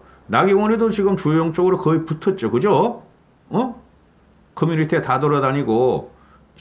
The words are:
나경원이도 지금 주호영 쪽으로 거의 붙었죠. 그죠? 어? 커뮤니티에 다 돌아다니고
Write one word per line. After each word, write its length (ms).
나경원이도 640
지금 260
주호영 360
쪽으로 240
거의 300
붙었죠. 440
그죠? 540
어? 320
커뮤니티에 480
다 180
돌아다니고 880